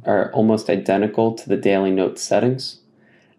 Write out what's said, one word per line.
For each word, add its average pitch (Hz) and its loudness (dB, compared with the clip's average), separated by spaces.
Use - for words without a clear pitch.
are 101 0
almost 110 2
identical 107 0
to - -14
the 98 0
Daily 95 2
Notes 95 0
settings, 120 -2